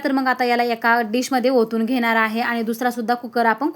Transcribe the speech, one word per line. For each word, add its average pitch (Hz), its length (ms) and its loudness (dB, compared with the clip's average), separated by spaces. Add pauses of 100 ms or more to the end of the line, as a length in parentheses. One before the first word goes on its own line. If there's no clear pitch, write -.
तर 285 80 0
मग 269 160 0
आता 254 160 2
याला 240 200 2
एका 233 380 2
डिशमध्ये 247 480 0
ओतून 226 340 2
घेणार 233 320 0
आहे 220 240 0
आणि 233 220 -2
दुसरासुद्धा 240 520 -2
कुकर 233 320 -2
आपण 226 300 0